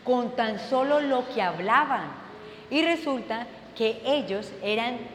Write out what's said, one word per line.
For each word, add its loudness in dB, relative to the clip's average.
con 2
tan 0
solo 2
lo 0
que -2
hablaban. 2
Y 4
resulta 0
que 0
ellos 0
eran -2